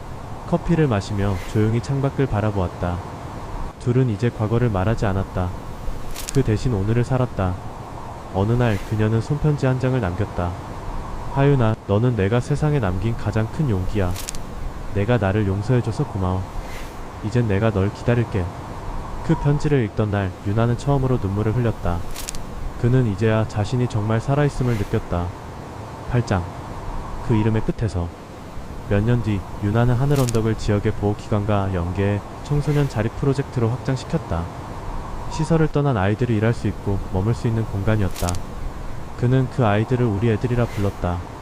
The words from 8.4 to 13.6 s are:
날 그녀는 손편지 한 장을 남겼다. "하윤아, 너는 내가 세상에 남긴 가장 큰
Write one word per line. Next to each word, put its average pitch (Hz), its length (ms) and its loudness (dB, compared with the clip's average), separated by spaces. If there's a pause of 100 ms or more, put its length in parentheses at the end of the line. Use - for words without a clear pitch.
날 120 260 4 (120)
그녀는 107 320 2
손편지 147 420 0
한 131 160 2
장을 131 180 2
남겼다. 90 520 -2 (840)
"하윤아, 135 420 4 (100)
너는 113 300 4
내가 101 240 2
세상에 147 400 2
남긴 104 360 0
가장 110 300 0 (100)
큰 151 140 2